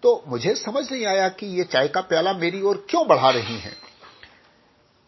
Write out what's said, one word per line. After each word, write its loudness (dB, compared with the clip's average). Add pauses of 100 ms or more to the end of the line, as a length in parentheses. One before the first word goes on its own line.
तो 4
मुझे -2
समझ -6
नहीं -6
आया 0
कि -10
ये -4
चाय 0
का -2
प्याला 0
मेरी -2
ओर -2
क्यों 2
बढ़ा 6
रही -2
हैं। -16 (1300)